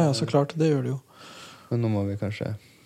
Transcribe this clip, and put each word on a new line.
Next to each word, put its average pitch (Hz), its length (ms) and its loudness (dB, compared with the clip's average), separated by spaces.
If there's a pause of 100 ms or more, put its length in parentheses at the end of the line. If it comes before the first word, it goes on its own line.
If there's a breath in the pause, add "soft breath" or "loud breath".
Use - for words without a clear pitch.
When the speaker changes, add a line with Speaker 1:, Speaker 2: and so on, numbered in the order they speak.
Speaker 1:
ja, 143 80 4
så 131 120 0
klart, 143 320 2
det 156 160 4
gjør 135 100 2
det 123 60 -2
jo. 135 120 -4 (680 loud breath)
Speaker 2:
men 120 100 2
nå 117 80 2
må 101 160 2
vi 101 120 -2
kanskje 107 380 -4 (300 soft breath)